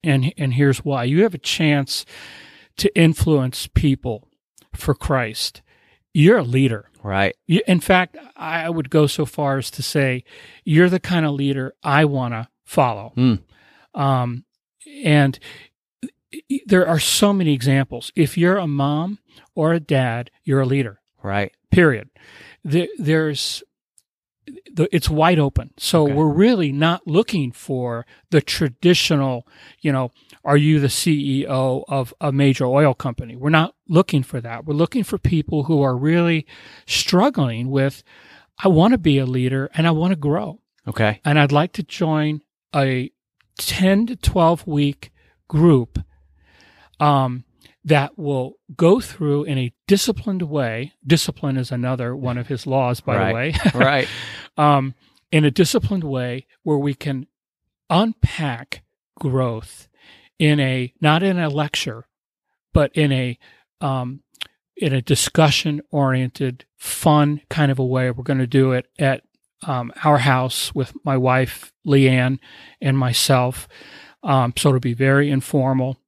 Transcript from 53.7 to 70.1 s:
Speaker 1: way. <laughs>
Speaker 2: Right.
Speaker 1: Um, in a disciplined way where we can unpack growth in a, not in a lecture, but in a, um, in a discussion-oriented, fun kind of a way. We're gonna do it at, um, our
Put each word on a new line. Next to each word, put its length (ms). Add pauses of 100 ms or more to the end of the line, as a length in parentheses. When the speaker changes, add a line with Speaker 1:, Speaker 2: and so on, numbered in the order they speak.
Speaker 1:
way. 60
<laughs> 20
Speaker 2:
Right. 220 (480)
Speaker 1:
Um, 380 (360)
in 140
a 80
disciplined 520
way 420 (180)
where 140
we 160
can 320 (600)
unpack 960 (360)
growth 680 (500)
in 220
a, 400
not 220
in 160
a 100
lecture, 560 (680)
but 200
in 180
a, 260 (420)
um, 400 (560)
in 160
a 80
discussion-oriented, 1600 (120)
fun 720
kind 220
of 80
a 60
way. 260
We're 140
gonna 220
do 260
it 140 (120)
at, 240 (420)
um, 280 (120)
our 140